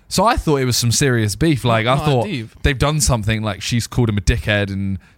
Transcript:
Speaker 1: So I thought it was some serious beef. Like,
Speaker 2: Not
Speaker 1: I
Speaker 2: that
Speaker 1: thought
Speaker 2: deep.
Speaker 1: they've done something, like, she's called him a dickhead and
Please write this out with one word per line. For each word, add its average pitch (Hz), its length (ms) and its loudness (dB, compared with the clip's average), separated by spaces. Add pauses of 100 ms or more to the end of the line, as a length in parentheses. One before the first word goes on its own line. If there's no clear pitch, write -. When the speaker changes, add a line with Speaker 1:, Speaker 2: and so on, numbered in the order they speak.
Speaker 1:
So - 180 0
I 233 100 2
thought 151 200 0
it 131 100 0
was 120 100 0
some 117 160 0
serious 117 420 2
beef. 151 300 0
Like, 113 220 2
Speaker 2:
Not 127 80 2
Speaker 1:
I 139 60 0
Speaker 2:
that 156 100 -6
Speaker 1:
thought 123 160 2
Speaker 2:
deep. 117 360 -8
Speaker 1:
they've 143 160 0
done 151 220 2
something, 110 420 0
like, 104 200 -6
she's 120 240 -2
called 120 240 0
him 104 80 0
a - 20 -2
dickhead 104 500 0
and 98 280 -4 (200)